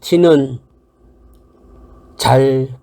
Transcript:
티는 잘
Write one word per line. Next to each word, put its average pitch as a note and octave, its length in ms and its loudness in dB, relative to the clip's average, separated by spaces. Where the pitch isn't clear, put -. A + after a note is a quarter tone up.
티는 D3+ 580 0
잘 C3 640 -2